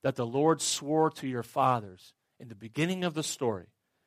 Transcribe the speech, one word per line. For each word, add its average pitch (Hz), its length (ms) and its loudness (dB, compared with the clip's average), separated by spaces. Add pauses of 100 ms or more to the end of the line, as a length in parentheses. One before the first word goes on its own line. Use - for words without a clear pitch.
that 131 140 0
the 123 100 -2
Lord 143 340 4
swore 156 520 2
to 143 160 -8
your 123 160 -4
fathers 117 720 0 (240)
in 127 80 -18
the 110 80 -14
beginning 156 480 -2
of 175 100 0
the 156 80 -4
story, 110 460 -2 (400)